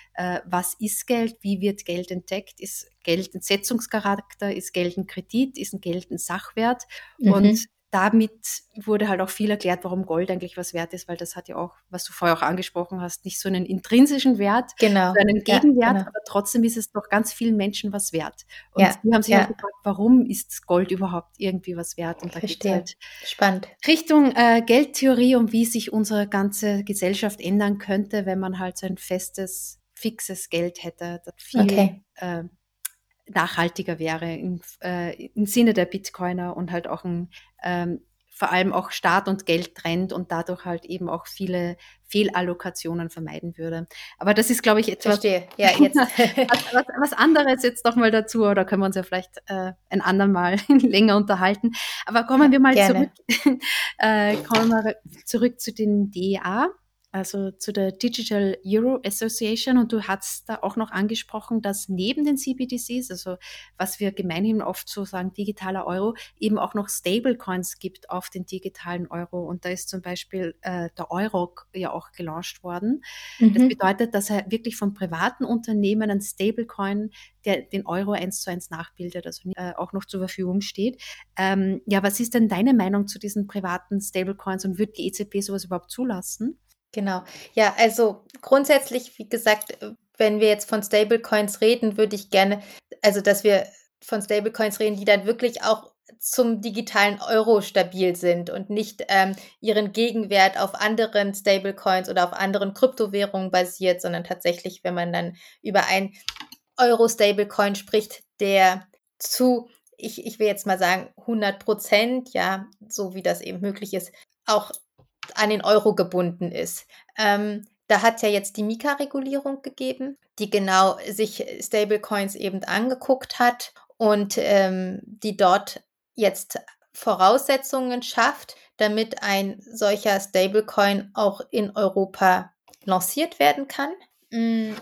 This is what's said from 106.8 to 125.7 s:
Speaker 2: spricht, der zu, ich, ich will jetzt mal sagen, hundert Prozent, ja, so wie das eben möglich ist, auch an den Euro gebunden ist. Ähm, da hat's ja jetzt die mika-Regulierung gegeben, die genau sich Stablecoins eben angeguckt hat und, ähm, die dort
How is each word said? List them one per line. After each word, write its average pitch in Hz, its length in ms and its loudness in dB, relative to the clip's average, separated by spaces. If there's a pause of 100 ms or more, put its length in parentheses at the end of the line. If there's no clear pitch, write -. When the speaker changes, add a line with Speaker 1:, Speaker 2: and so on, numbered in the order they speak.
Speaker 2:
spricht, - 480 -4 (160)
der 190 480 4 (320)
zu, 247 500 0 (260)
ich, - 300 -12
ich - 140 -12
will 214 80 4
jetzt 202 180 -4
mal 190 140 0
sagen, 185 300 0 (180)
hundert 208 320 -2
Prozent, 226 760 0
ja, 190 320 -2 (220)
so 190 260 -8
wie 190 80 -10
das 175 200 -2
eben 180 180 -10
möglich 202 340 -6
ist, 180 180 -8 (360)
auch 208 240 0 (640)
an 214 160 2
den 208 120 -2
Euro 208 300 4
gebunden 175 580 -2
ist. - 360 -8 (300)
Ähm, 208 480 0 (220)
da 202 140 4
hat's 226 220 2
ja 214 60 2
jetzt 202 280 -2
die 214 60 -4
mika-Regulierung 277 960 -4
gegeben, 262 560 -8 (220)
die 208 100 -4
genau 190 480 4 (100)
sich 214 380 -4 (160)
Stablecoins 208 760 -2
eben 190 280 -6
angeguckt 254 720 -2
hat 247 360 0 (240)
und, 208 420 2
ähm, 190 640 0
die 208 340 -8
dort 196 460 2 (320)